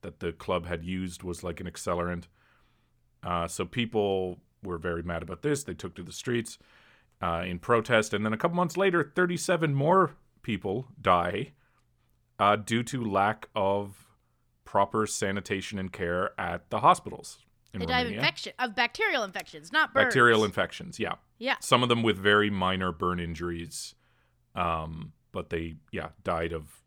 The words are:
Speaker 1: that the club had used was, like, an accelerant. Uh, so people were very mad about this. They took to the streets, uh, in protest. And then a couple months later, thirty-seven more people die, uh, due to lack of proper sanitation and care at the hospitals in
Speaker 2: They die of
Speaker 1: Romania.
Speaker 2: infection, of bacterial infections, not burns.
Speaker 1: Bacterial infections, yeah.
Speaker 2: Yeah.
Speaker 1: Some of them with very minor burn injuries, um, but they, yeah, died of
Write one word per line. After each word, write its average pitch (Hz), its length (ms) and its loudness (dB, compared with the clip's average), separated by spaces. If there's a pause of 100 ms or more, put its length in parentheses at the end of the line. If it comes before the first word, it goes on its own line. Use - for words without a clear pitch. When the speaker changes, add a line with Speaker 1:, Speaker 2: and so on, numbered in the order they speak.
Speaker 1:
that 90 180 -14
the 85 120 -2
club 87 360 -4
had 85 160 -4
used 92 400 -6
was, 87 200 -8
like, 85 160 -6
an 87 60 -10
accelerant. 87 600 -2 (960)
Uh, 87 240 -2
so - 180 -4
people 101 760 -2 (200)
were 87 160 -6
very 82 240 -4
mad 82 220 -4
about 87 180 -10
this. 143 220 -2
They 92 100 -10
took 85 220 -12
to 90 80 -12
the 80 80 -14
streets, - 480 -4 (600)
uh, 85 280 -2
in 90 100 -6
protest. 113 560 2
And 104 100 0
then 110 100 0
a 110 40 -4
couple 170 180 0
months 175 220 0
later, 175 380 2
thirty-seven 170 580 0
more 160 380 4 (320)
people 104 440 -4 (140)
die, 90 520 2 (840)
uh, 104 180 6
due 113 280 0
to 127 200 -4
lack 104 520 2
of 101 520 0 (580)
proper 104 420 2
sanitation 98 720 -2
and 95 120 -6
care 90 480 -2
at 90 300 -6
the 110 120 -2
hospitals - 580 0 (340)
in - 60 -8
Speaker 2:
They 233 80 -2
die 254 140 0
of 247 40 -2
Speaker 1:
Romania. 214 140 -6
Speaker 2:
infection, - 400 -2
of 240 160 -2
bacterial 254 480 0
infections, 175 480 -12
not 302 240 2
burns. - 120 6
Speaker 1:
Bacterial 120 380 6
infections, 92 540 -4
yeah. 92 160 -4 (240)
Speaker 2:
Yeah. 247 200 -2
Speaker 1:
Some 123 240 4
of 123 60 2
them 120 140 4
with 104 140 4
very 104 320 6
minor 92 420 0
burn 90 280 -2
injuries, 85 720 -8 (640)
um, 80 580 -4 (180)
but 87 200 -8
they, 82 240 -4 (160)
yeah, 82 180 -6 (140)
died 85 280 -2
of 78 360 -10